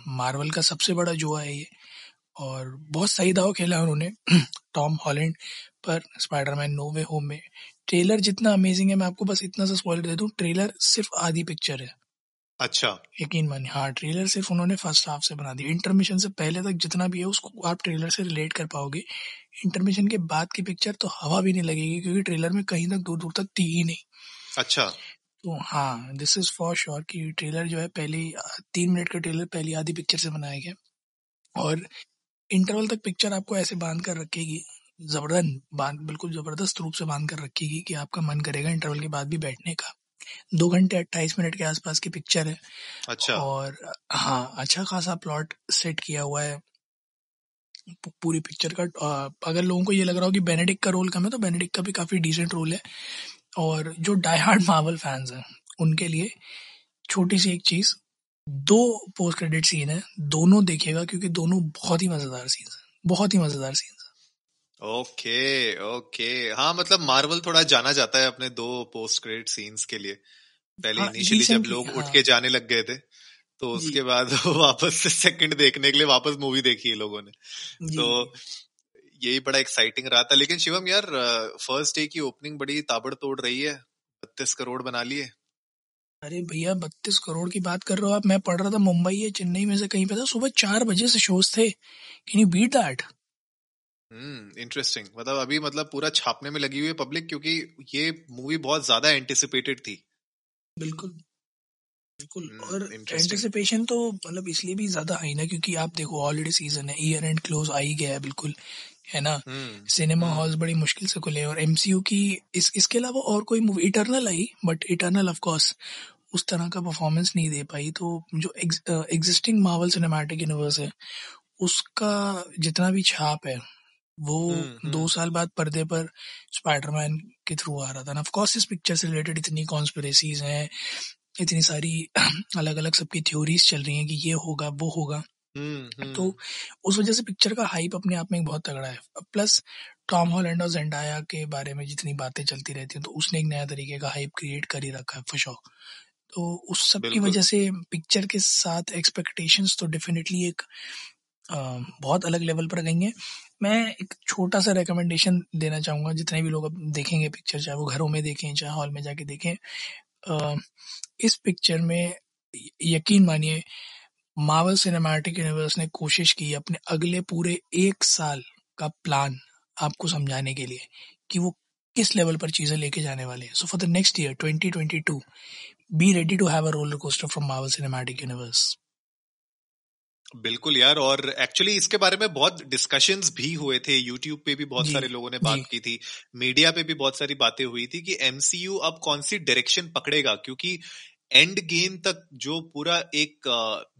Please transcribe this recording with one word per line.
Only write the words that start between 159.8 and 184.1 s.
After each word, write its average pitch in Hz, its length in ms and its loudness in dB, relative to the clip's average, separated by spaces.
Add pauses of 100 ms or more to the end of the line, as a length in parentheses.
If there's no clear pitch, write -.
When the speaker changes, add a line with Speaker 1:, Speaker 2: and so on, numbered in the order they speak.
Speaker 1:
अ, 151 260 0 (640)
इस 226 160 4
पिक्चर 175 420 0
में 175 380 0 (400)
य-, - 140 -16 (120)
यकीन 165 440 6
मानिए, 156 380 2 (760)
Marvel 165 480 4
Cinematic 160 520 2
Universe 156 380 0
ने 160 100 0
कोशिश 160 460 2
की 147 200 -4
अपने 156 240 -4 (100)
अगले 175 340 0
पूरे 175 400 -2 (120)
एक 196 300 4
साल 147 400 0 (340)
का 156 100 -4
प्लान 139 520 -2 (420)
आपको 151 260 -2
समझाने 135 460 -2
के 131 120 -6
लिए 127 220 -12 (440)
कि 180 80 0
वो 180 180 0 (380)
किस 220 200 2
लेवल 165 220 4
पर 160 120 -4
चीजें 156 280 0
लेके 147 240 -2
जाने 135 240 -4
वाले 123 200 -10
हैं। - 80 -16
So - 100 0
for 175 120 -4
the 180 120 0
next 180 260 4
year, 139 220 -2
twenty 156 360 0
twenty-two, 156 480 -2 (760)
be 175 180 6
ready 170 280 2
to 185 60 6
have 156 200 2
a 151 80 0
roller 147 300 -4
coaster 147 220 -2
from 147 240 -4
Marvel 135 280 -2
Cinematic 131 460 -6
Universe। 123 500 0 (1600)
Speaker 2:
बिल्कुल 117 420 -2
यार, 135 180 8
और 135 460 2
actually 180 280 2
इसके 202 280 2
बारे 185 200 4
में 202 160 0
बहुत 156 300 2
डिस्कशंस 143 720 2
भी 151 180 -4
हुए 139 260 0
थे, 127 300 2
YouTube 147 360 -6